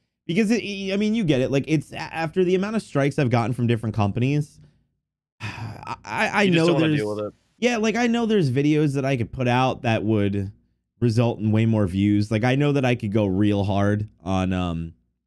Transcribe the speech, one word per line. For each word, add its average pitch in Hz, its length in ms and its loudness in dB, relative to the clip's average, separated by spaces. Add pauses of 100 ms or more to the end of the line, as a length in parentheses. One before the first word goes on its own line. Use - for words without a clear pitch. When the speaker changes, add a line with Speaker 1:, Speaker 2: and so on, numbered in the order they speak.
(260)
Speaker 1:
Because, 196 260 2
it, 196 400 -4
I 196 40 -2
mean, 214 180 0
you 233 100 -2
get 143 160 2
it. 127 100 0
Like, 135 160 0
it's 156 260 -2
a-, - 60 -12
after 165 460 -4
the 180 100 0
amount 202 220 -2
of 208 60 -2
strikes 139 360 -2
I've 131 120 2
gotten 117 220 0
from 120 140 -2
different 110 300 0
companies, 123 640 -2 (400)
<sighs> - 400 -20
I, - 640 -12
I, 170 240 -4
I 208 140 0
Speaker 2:
You 190 100 4
just 165 80 4
Speaker 1:
know 165 80 4
Speaker 2:
don't 170 80 4
wanna 160 120 2
Speaker 1:
there's 151 120 0
Speaker 2:
deal 107 160 -4
with 107 100 -4
it. 101 60 -10 (260)
Speaker 1:
Yeah, 240 200 0
like, 214 180 0
I 240 100 0
know 233 200 0
there's 196 240 2
videos 147 440 2
that 139 100 -2
I 135 120 0
could 117 160 -4
put 131 160 -4
out 127 340 0
that 110 200 0
would 101 480 0 (500)
result 117 400 2
in 107 120 0
way 110 140 4
more 110 200 2
views. 101 440 2
Like, 110 140 0
I 127 100 2
know 147 180 2
that 139 140 0
I 123 80 2
could 110 180 -6
go 107 140 2
real 101 380 2
hard 104 440 0 (140)
on, 92 320 -2
um, 85 400 -4 (320)